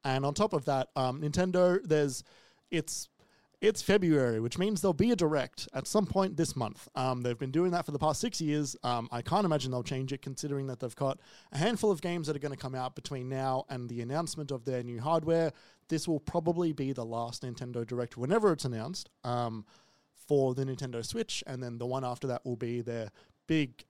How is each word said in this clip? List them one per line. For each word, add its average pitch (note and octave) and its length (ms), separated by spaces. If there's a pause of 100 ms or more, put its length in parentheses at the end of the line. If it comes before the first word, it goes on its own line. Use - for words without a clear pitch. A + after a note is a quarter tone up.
And C3+ 220
on C#3+ 80
top G#3 180
of C#3+ 140
that, C3+ 280
um, C3 280
Nintendo, F3+ 600
there's, D3 400 (480)
it's - 380 (580)
it's G#3 160
February, D3+ 560
which A#2 200
means G3 220
there'll F#3+ 140
be G#3+ 160
a A#3 60
Direct D#3 580
at C3 140
some G3+ 180
point F#3+ 300
this D#3 180
month. A2+ 400
Um, B2+ 280
they've A#2+ 140
been C3 140
doing F3 220
that E3+ 120
for - 60
the C#3+ 80
past D#3 220
six A#3 200
years. D3+ 440
Um, A#2+ 260
I A#2+ 120
can't G3+ 220
imagine C#3+ 280
they'll B2 100
change C3 300
it, C3+ 100
considering C#3 460
that B2+ 100
they've A#2+ 160
got C3+ 240 (320)
a - 80
handful G#3+ 320
of E3 100
games E3+ 280
that D3+ 80
are - 20
gonna C#3 180
come C3 200
out B2+ 180
between B2+ 340
now C3 400
and B2 200
the A#2 140
announcement D3 500
of A#2+ 120
their B2+ 200
new A#2+ 160
hardware. D#3+ 500 (380)
This D#3 180
will D3+ 140
probably E3+ 520
be C3+ 200
the B2+ 120
last A#2 380
Nintendo B2 420
Direct, A#2+ 320
whenever F#3 360
it's D3 120
announced, B2 460 (140)
um, A#2+ 400 (500)
for C3+ 400
the C3+ 100
Nintendo B2+ 400
Switch, - 400
and B2+ 160
then A#2+ 180
the A#2+ 80
one B2+ 180
after B2 240
that B2 180
will B2 100
be A#2+ 260
their A2+ 280 (380)
big D3 420